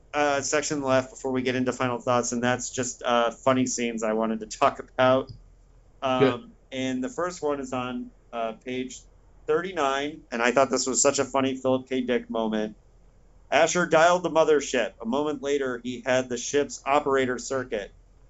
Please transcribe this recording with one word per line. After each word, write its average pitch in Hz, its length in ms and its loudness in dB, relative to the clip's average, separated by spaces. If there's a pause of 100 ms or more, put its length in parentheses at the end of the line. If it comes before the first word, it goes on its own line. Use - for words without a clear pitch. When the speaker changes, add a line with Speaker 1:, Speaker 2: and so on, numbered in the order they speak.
(120)
Speaker 1:
uh, 143 300 2
section 147 400 -2
left 131 300 2
before 131 200 -6
we 131 80 0
get 127 160 0
into 127 160 0
final 123 260 -2
thoughts, 120 340 0
and 120 100 -2
that's 123 260 0
just, - 340 -6
uh, 120 280 2
funny 127 340 2
scenes 117 380 -4
I 110 100 0
wanted 110 280 -2
to 110 60 -12 (120)
talk 135 220 2
about. 131 520 2 (720)
Um, 131 180 0
Speaker 2:
Good. 123 300 0 (220)
Speaker 1:
and 131 300 -4
the 127 60 -4
first 175 340 -6
one 143 160 -2
is 131 140 -8
on, 123 380 -6 (240)
uh, 113 180 -4 (100)
page 127 380 -10 (460)
thirty-nine, 151 760 -2 (100)
and 117 120 -2
I 120 100 4
thought 131 160 6
this 127 180 0
was 123 140 0
such 143 180 4
a 139 60 2
funny 131 320 0
Philip 131 320 0
K. 131 140 -2
Dick 120 260 -2
moment. 110 480 -2 (720)
Asher 170 360 4
dialed 175 380 4
the 165 60 -2
mothership. 147 680 2
A 113 60 -10
moment 143 360 -2
later, 135 400 -2
he 120 220 -8
had 127 240 0
the 123 80 -4
ship's - 480 -2
operator 135 540 2
circuit. 120 540 -6 (380)